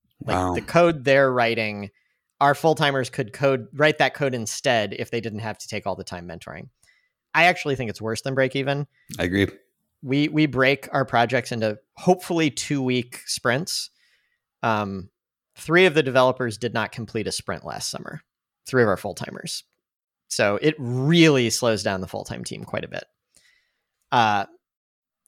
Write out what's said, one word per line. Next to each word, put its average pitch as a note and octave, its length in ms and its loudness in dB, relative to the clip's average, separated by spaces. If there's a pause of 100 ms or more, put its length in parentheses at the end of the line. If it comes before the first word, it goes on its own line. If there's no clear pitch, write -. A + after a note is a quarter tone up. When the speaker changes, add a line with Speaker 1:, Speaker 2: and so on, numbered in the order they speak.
(240)
Speaker 1:
Like, - 120 -2
Speaker 2:
Wow. F#2 180 0
Speaker 1:
the - 60 -4
code E3+ 440 2
they're C3+ 280 6
writing, A2 580 -2 (500)
our C#3 140 6
full-timers C#3+ 560 0
could B2+ 220 -6
code, C3+ 400 0
write D3+ 260 2
that C3+ 160 2
code C#3 200 -2
instead A2+ 640 -2
if A#2 140 -8
they A#2 100 -4
didn't G#2 200 -8
have G#2+ 180 -8
to - 80 -16
take G#2 200 -8
all F#2 100 -4
the F#2 80 -10
time F2 240 -12
mentoring. - 400 -14 (640)
I D#3+ 120 6
actually D#3+ 280 2
think B2 160 -4
it's - 100 -10
worse A2 220 -6
than C3+ 120 -4
break C3 200 2
even. C#3 320 -2 (320)
Speaker 2:
I F2+ 60 -2
agree. F#2+ 240 2 (540)
Speaker 1:
We, C#3+ 260 0
we D3+ 180 2
break C3 460 2
our C3+ 120 0
projects A#2+ 460 0
into A2 280 -2 (180)
hopefully F3 540 2
two-week B2+ 760 -4
sprints. - 640 -4 (720)
Um, G2+ 480 -2 (480)
three F3+ 280 4
of D#3 80 2
the D#3 80 4
developers B2+ 560 2
did A2+ 160 -4
not A2 180 -2
complete G#2+ 340 -6
a F2+ 60 -4
sprint - 320 -8
last - 260 -8
summer, - 320 -12 (440)
three B2+ 160 4
of A2 60 4
our F#2 80 4
full-timers. - 680 -10 (640)
So G#2 340 0
it D3+ 160 2
really C3+ 720 4
slows A2 320 0
down G2 180 -2
the F#2 80 -8
full-time G2 360 -10
team - 200 -12
quite - 200 -8
a - 40 -10
bit. - 160 -10 (1080)
Uh, G#2+ 340 2 (800)